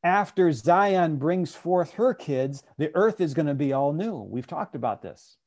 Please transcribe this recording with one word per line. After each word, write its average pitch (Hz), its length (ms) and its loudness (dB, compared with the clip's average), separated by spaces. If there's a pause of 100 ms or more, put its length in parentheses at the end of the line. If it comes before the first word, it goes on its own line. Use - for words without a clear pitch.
After 180 480 2
Zion 175 640 2
brings 165 380 -2
forth 180 380 -2
her 247 220 0
kids, 139 480 -4 (160)
the 151 160 -2
earth 214 260 2
is 156 140 0
gonna 147 200 0
be 139 200 -2
all 139 180 0
new. 175 300 -6
We've 107 240 -10
talked - 280 -10
about 117 280 -6
this. - 340 -18 (100)